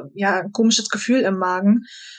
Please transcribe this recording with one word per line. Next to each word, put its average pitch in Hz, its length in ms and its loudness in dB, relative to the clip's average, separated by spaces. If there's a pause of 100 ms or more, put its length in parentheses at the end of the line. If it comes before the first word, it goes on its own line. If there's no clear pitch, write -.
(160)
ja, 190 340 -2
komisches 220 400 2
Gefühl 240 320 0
im 190 180 0
Magen. 185 460 2 (340)